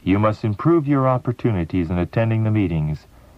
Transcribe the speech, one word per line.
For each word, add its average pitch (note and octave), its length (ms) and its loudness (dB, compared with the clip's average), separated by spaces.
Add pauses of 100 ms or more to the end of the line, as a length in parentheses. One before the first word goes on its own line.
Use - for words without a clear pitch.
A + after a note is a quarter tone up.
You F#2+ 160 2
must G#2+ 260 0
improve C#3+ 420 2
your C3+ 220 2
opportunities F#2+ 840 -2
in F2 80 0
attending A2 460 0
the A2 60 0
meetings E2 560 -2 (320)